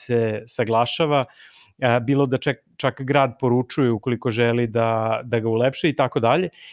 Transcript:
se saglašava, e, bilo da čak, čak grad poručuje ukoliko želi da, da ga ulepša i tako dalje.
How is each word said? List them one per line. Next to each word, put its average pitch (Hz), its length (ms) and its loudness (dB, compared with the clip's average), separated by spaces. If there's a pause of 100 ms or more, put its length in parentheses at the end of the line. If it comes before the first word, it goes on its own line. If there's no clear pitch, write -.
se 113 460 -2
saglašava, 123 800 0 (540)
e, 123 220 2
bilo 135 260 2
da 127 100 -2
čak, 135 200 -2 (200)
čak 139 260 -4
grad 135 380 2
poručuje 123 500 0
ukoliko 117 400 -2
želi 117 360 0
da, 113 580 0
da 117 160 -2
ga 110 80 -2
ulepša 123 400 0
i 143 80 -2
tako 131 240 0
dalje. 147 280 2 (240)